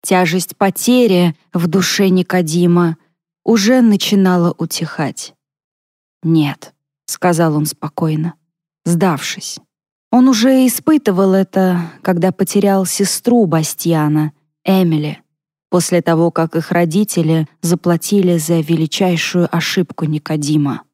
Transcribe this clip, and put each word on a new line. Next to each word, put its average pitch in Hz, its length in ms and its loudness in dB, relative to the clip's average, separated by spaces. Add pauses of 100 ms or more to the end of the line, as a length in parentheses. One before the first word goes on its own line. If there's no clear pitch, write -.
Тяжесть 180 540 -2
потери 190 760 2 (180)
в 175 140 -2
душе 190 420 0
Никодима 175 880 0 (460)
уже 233 380 2
начинала 185 760 2
утихать. - 800 -8 (880)
"Нет", 156 500 -2 (320)
сказал 165 500 0
он 151 100 0
спокойно, 156 680 -6 (520)
сдавшись. 170 760 -4 (520)
Он 254 160 6
уже 262 400 4
испытывал 196 680 0
это, 185 560 0 (120)
когда 180 320 0
потерял 196 520 0
сестру 220 600 0
Бастиана, 151 880 0 (320)
Эмили, 160 560 0 (480)
после 175 320 0
того, 165 300 0
как 165 260 -4
их 165 140 -6
родители 165 760 0 (140)
заплатили 175 760 0
за 165 220 0
величайшую 165 960 -2
ошибку - 500 -4
Никодима. 151 760 -2 (100)